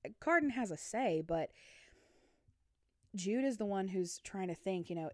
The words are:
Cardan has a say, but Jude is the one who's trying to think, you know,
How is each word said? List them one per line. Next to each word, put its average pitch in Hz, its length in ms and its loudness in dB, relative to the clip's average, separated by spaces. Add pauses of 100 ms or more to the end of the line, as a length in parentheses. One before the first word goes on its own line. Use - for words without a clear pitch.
(200)
Cardan 302 300 4
has 233 200 0
a 156 60 -4
say, 202 500 0
but 165 240 0 (1600)
Jude 208 300 2
is 262 120 2
the 208 100 -2
one 190 220 0
who's 185 300 -2
trying 190 300 -6
to 170 60 -2
think, 180 340 -2
you 175 80 -2
know, 165 180 -4